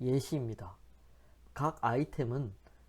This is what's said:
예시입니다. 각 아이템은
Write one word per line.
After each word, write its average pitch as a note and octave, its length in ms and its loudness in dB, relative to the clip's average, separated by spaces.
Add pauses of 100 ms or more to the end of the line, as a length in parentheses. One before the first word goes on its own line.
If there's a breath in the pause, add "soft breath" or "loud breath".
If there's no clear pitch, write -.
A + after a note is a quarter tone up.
예시입니다. B2 760 0 (760 soft breath)
각 D3+ 320 -2
아이템은 B2 720 0 (340 soft breath)